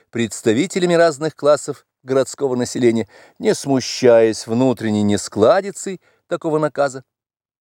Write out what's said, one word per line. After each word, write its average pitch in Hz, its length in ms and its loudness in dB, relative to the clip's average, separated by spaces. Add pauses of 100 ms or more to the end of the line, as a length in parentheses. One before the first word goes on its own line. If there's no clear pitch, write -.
(120)
представителями 131 840 -2
разных 160 420 0
классов 143 500 -2 (180)
городского 131 520 -2
населения, 117 540 0 (280)
не 214 160 0
смущаясь 117 920 2
внутренней 113 560 0
нескладицей 165 960 0 (280)
такого 160 300 -4
наказа. 143 460 -2 (580)